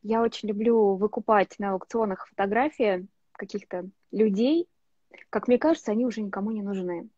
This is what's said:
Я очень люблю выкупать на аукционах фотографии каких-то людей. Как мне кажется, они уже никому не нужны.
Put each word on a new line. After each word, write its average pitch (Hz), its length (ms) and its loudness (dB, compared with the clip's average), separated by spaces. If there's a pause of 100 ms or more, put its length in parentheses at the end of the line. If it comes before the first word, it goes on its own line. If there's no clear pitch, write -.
Я 226 200 0
очень 226 260 -4
люблю 214 480 2
выкупать 208 600 2
на 202 140 -2
аукционах 196 560 -4
фотографии 202 760 0 (260)
каких-то 190 560 -10 (240)
людей. 220 560 2 (640)
Как - 180 -4
мне 240 100 4
кажется, 311 340 0
они 233 140 0
уже 220 160 -4
никому 196 300 -4
не 214 100 -6
нужны. 190 540 -6